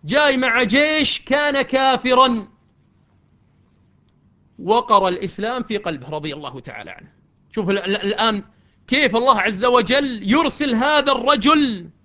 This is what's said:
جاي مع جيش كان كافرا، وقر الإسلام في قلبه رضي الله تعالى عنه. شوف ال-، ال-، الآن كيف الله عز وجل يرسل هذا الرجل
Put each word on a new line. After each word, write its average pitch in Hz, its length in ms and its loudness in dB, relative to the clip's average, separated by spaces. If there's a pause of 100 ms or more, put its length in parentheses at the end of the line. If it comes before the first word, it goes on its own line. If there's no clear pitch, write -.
جاي 269 320 2
مع 254 260 0
جيش 294 580 0
كان 285 400 0
كافرا، 254 840 2 (2000)
وقر 208 480 2
الإسلام 202 560 -6
في 214 140 -6
قلبه 151 320 -8
رضي 151 240 -8
الله 135 260 -12
تعالى 110 320 -16
عنه. - 200 -20 (440)
شوف 196 140 -4
ال-، 196 80 0
ال-، 196 280 -4
الآن 208 380 -2 (440)
كيف 254 280 0
الله 233 260 2
عز 202 240 -2
وجل 240 680 0
يرسل 285 440 0
هذا 285 360 2
الرجل 254 760 2 (160)